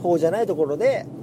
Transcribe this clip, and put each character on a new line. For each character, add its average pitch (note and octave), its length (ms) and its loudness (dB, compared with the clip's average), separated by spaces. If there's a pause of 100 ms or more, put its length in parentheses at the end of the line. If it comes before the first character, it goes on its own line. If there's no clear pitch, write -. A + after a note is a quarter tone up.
法 F3 140 4
じ D#3+ 80 4
ゃ E3 40 0
な A3 100 0
い A3+ 40 0
と F3 100 -2
こ D#3 100 0
ろ C#3+ 120 -2
で、 B3 280 0 (180)